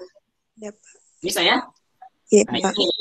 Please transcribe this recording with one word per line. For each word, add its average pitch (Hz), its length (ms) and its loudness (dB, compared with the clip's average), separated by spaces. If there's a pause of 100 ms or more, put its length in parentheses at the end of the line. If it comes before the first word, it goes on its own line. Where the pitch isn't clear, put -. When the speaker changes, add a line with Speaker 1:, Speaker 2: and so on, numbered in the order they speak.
(580)
Speaker 1:
Iya, 214 120 -14
Pak. - 240 -20 (280)
Speaker 2:
Bisa 190 200 -4
ya? 208 160 2 (720)
Speaker 3:
Iya, 208 160 8
Speaker 2:
Nah, 240 160 -4
Speaker 3:
Pak. 196 120 0
Speaker 2:
ini, 208 120 -2 (160)